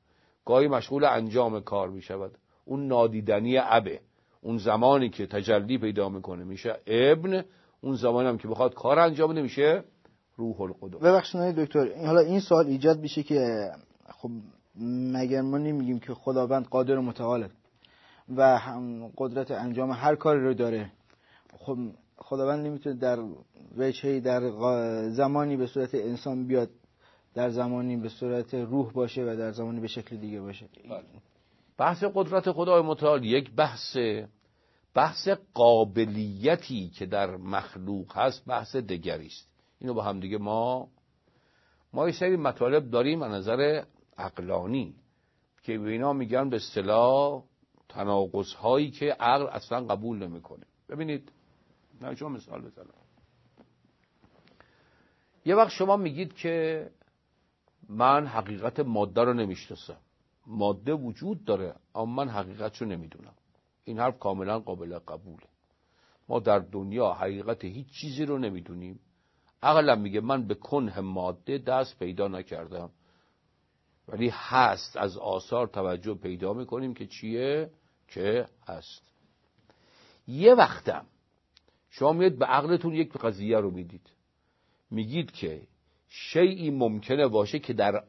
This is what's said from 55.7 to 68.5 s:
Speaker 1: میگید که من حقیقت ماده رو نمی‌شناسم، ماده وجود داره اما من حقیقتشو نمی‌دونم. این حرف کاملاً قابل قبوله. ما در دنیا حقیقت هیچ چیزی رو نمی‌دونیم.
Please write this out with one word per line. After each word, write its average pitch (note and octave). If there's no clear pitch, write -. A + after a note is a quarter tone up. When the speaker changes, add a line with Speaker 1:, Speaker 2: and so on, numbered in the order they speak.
Speaker 1:
میگید E3+
که D#3+
من C3
حقیقت A2
ماده G#2+
رو B2
نمی‌شناسم، G#2
ماده G#2
وجود D3+
داره F#2+
اما A2
من B2+
حقیقتشو G#2+
نمی‌دونم. E2+
این A2
حرف B2+
کاملاً G2
قابل F2
قبوله. E2+
ما A#2+
در G2+
دنیا G2
حقیقت G2
هیچ A2+
چیزی D3
رو C#3+
نمی‌دونیم. F#2